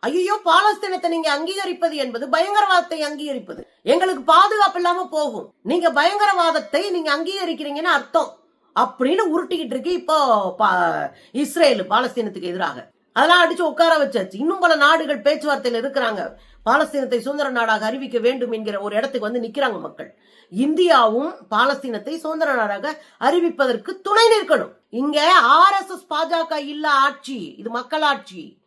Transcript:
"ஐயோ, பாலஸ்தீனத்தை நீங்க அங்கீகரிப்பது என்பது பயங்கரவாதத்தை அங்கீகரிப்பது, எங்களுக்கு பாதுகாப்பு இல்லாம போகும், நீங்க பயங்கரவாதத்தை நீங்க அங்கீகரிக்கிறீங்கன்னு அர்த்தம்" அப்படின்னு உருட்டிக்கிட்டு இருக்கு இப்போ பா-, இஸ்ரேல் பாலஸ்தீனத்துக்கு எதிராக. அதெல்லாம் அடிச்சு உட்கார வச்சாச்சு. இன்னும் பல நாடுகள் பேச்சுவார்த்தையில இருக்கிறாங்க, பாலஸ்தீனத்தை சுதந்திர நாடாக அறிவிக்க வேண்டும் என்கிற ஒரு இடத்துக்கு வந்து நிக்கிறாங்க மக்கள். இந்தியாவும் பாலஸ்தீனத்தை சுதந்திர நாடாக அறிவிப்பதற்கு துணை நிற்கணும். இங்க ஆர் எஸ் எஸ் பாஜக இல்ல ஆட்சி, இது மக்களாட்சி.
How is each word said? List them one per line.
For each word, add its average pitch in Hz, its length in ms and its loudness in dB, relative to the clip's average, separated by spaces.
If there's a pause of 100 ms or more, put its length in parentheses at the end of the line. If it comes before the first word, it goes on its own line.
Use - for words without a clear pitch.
"ஐயோ, 359 280 0 (140)
பாலஸ்தீனத்தை 370 640 2
நீங்க 320 200 -2
அங்கீகரிப்பது 339 600 -4 (100)
என்பது 240 200 -8 (100)
பயங்கரவாதத்தை 359 640 0 (100)
அங்கீகரிப்பது, 277 540 -10 (300)
எங்களுக்கு 349 300 0 (100)
பாதுகாப்பு 392 480 4
இல்லாம 349 340 0
போகும், 269 320 -4 (240)
நீங்க 330 180 0 (100)
பயங்கரவாதத்தை 349 840 0 (140)
நீங்க 311 200 -4
அங்கீகரிக்கிறீங்கன்னு 330 840 -4
அர்த்தம்" 294 320 -2 (460)
அப்படின்னு 269 480 0 (100)
உருட்டிக்கிட்டு 311 420 -4
இருக்கு 339 240 -4
இப்போ 311 180 0 (420)
பா-, 170 480 0 (360)
இஸ்ரேல் 277 380 2 (120)
பாலஸ்தீனத்துக்கு 214 580 -2
எதிராக. 160 260 -4 (380)
அதெல்லாம் 339 260 6
அடிச்சு 339 280 0
உட்கார 330 220 4 (100)
வச்சாச்சு. 202 420 -4
இன்னும் 370 200 -2
பல 330 80 6 (120)
நாடுகள் 302 420 2
பேச்சுவார்த்தையில 277 560 -2
இருக்கிறாங்க, 247 400 -4 (440)
பாலஸ்தீனத்தை 269 600 0
சுதந்திர 285 320 -2
நாடாக 220 320 0
அறிவிக்க 247 360 -6
வேண்டும் 247 300 -2
என்கிற 214 200 -6 (100)
ஒரு 202 120 -6
இடத்துக்கு 247 300 -4
வந்து 233 160 -4
நிக்கிறாங்க 233 420 -2
மக்கள். - 240 -16 (420)
இந்தியாவும் 277 800 2 (220)
பாலஸ்தீனத்தை 254 640 -2 (100)
சுதந்திர 311 340 -2
நாடாக 208 340 -4 (340)
அறிவிப்பதற்கு 285 640 0 (160)
துணை 427 280 6
நிற்கணும். 359 400 0 (260)
இங்க 294 180 0 (380)
ஆர் 392 220 6
எஸ் 381 160 -8
எஸ் - 180 -16
பாஜக 320 480 -2 (140)
இல்ல 302 120 -4 (200)
ஆட்சி, 269 340 -8 (200)
இது 220 180 -10
மக்களாட்சி. 240 680 -4 (220)